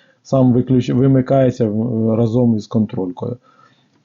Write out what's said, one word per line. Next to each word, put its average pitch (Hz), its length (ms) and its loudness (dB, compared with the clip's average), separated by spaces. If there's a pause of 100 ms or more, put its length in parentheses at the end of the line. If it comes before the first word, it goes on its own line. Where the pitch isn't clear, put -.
(220)
сам 131 300 2
виключ-, 123 420 0
вимикається 131 720 2
в-, 110 500 -2
разом 117 400 0
із 101 100 -8
контролькою. 104 720 -6 (680)